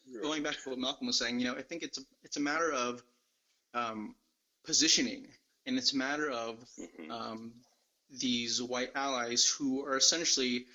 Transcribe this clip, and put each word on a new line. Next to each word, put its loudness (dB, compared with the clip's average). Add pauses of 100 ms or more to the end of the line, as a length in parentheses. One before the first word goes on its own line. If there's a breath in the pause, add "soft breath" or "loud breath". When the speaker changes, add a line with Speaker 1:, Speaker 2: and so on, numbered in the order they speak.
Speaker 1:
Yeah. -12
Speaker 2:
going 0
back -4
to -8
what -4
Malcolm -2
was 2
saying, 0
you 2
know, 0
I -6
think -8
it's -8
a, -10 (220)
it's -10
a 0
matter 2
of, 0 (720)
um, -4 (500)
positioning, 2 (380)
and 0
it's 2
a -2
matter 0
of, -4 (200)
Speaker 1:
Mm-hmm. -12
Speaker 2:
um, -8 (640)
these 0
white -2
allies 2
who 0
are 0
essentially, 4